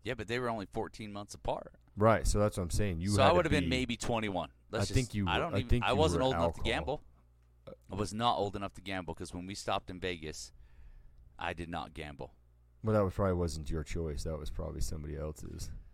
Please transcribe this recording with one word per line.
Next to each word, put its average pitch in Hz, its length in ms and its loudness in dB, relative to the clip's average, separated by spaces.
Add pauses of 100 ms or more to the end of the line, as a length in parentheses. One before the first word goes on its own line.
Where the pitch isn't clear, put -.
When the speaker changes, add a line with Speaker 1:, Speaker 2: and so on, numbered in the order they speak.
Speaker 1:
Yeah, 117 100 -6
but 110 140 -8
they 120 120 0
were 123 100 -2
only 110 240 -4
fourteen 104 400 -6
months 101 200 -12
apart. - 380 -6 (260)
Speaker 2:
Right, 104 300 8
so 107 120 6
that's 107 180 4
what 98 60 -2
I'm 85 60 -2
saying. 95 320 2
You 95 80 0
Speaker 1:
So 101 120 4
Speaker 2:
had 135 60 8
Speaker 1:
I - 20 10
Speaker 2:
to 170 60 6
Speaker 1:
would 180 100 4
have 160 60 2
been 143 140 2
Speaker 2:
be 82 40 0
Speaker 1:
maybe 127 280 0
twenty-one. 104 520 -2 (220)
Let's 101 200 0
Speaker 2:
I - 20 -6
think 127 140 4
Speaker 1:
just, - 80 -8
Speaker 2:
you 101 120 2
Speaker 1:
I 95 100 2
Speaker 2:
were, 135 80 2
Speaker 1:
don't 170 100 -4
Speaker 2:
I - 40 4
Speaker 1:
even, 120 100 -2
Speaker 2:
think 120 160 6
Speaker 1:
I 98 60 2
Speaker 2:
you 127 40 4
Speaker 1:
wasn't 156 260 4
Speaker 2:
were 131 40 4
Speaker 1:
old 131 100 2
enough 85 60 0 (140)
to - 40 -12
Speaker 2:
alcohol. - 60 -4
Speaker 1:
gamble. 135 380 -2 (880)
I 95 40 -6
was 98 180 -2
not 113 240 2
old 101 180 0
enough 101 200 -6
to - 60 -16
gamble 92 340 -6
'cause 87 180 -10
when 90 120 -8
we 98 100 -8
stopped 98 340 -2
in 90 100 -10
Vegas, 82 520 -6 (840)
I 85 160 -4
did 82 160 -8
not 82 240 -8
gamble. 73 400 -12 (500)
Speaker 2:
Well, 110 120 2
that 104 80 6
was, 92 100 0
probably 98 220 2
wasn't 80 340 -2
your 80 140 0
choice. 80 400 -4
That 80 140 -4
was 76 120 -6
probably 80 320 -4
somebody 73 360 -4
else's. - 520 -8 (240)